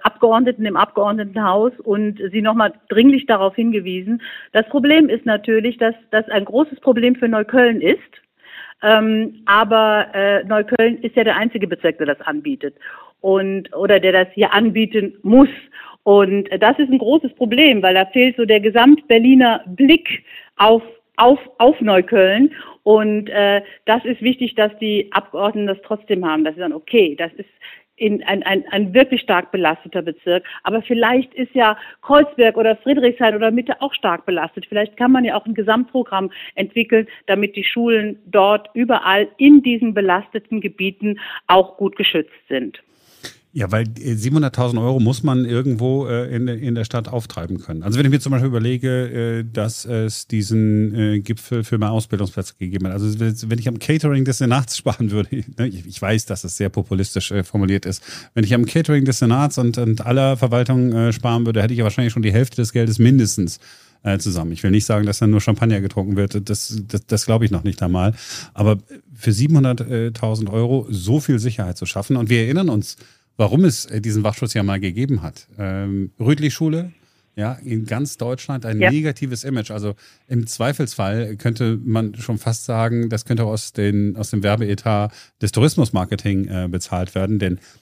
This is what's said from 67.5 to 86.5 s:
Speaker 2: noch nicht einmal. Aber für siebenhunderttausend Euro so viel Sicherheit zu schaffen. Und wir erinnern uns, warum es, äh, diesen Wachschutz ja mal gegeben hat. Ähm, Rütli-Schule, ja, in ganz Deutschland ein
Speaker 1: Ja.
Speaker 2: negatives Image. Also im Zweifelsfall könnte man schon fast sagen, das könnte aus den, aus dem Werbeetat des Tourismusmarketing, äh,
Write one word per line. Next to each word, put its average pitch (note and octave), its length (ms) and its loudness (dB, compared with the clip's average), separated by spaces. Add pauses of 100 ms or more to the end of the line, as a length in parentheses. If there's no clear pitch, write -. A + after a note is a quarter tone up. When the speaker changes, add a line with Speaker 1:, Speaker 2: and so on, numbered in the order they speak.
Speaker 2:
noch E2+ 120 -4
nicht G2+ 180 -6
einmal. F#2 320 0 (400)
Aber G#2 240 0 (380)
für A#2 160 -2
siebenhunderttausend A#2 1200 -2
Euro A#2+ 380 0
so G#2 300 -2
viel C3+ 200 -2
Sicherheit G#2+ 380 -6
zu F2+ 100 -10
schaffen. G2+ 280 -4
Und A2+ 140 -4
wir A#2 140 2
erinnern E3 260 -2
uns, G#2+ 260 -4 (400)
warum A#2 280 2
es, D3+ 220 0
äh, G#2+ 160 -8
diesen G#2+ 240 -2
Wachschutz B2 280 -4
ja G#2 100 -2
mal G2 180 -2
gegeben G#2 420 -4
hat. - 240 -16 (100)
Ähm, G2 640 -6
Rütli-Schule, D3+ 720 -2 (460)
ja, A2+ 260 -6
in A2+ 220 -6
ganz C3 320 -6
Deutschland B2 480 -8
ein A2 160 -4
Speaker 1:
Ja. B2 100 0
Speaker 2:
negatives C#3 540 -6
Image. B2 260 -8
Also G#2 220 -8 (340)
im A#2+ 180 -4
Zweifelsfall A2+ 920 -6
könnte A2+ 440 -4
man A2 340 -4
schon A2+ 220 -8
fast - 280 -6
sagen, A#2 440 -2
das A2+ 140 -6
könnte A#2 220 -2
aus G#2+ 260 -6
den, G2+ 460 -2
aus G#2 140 -8
dem G2+ 120 -4
Werbeetat G#2 720 -2 (280)
des G#2 120 -4
Tourismusmarketing, G2+ 960 -2
äh, F#2 200 -6